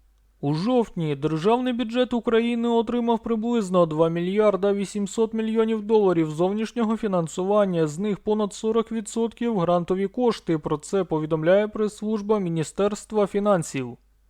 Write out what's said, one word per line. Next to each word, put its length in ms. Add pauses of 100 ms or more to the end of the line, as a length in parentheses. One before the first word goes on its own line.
(400)
У 140
жовтні 600
державний 560
бюджет 400
України 560
отримав 500
приблизно 680
два 220
мільярда 640
вісімсот 600
мільйонів 480
доларів 480
зовнішнього 640
фінансування, 920
з 120
них 200
понад 360
сорок 380
відсотків 680
грантові 480
кошти. 520
Про 200
це 260
повідомляє 640
прес-служба 720
Міністерства 880
фінансів. 680 (340)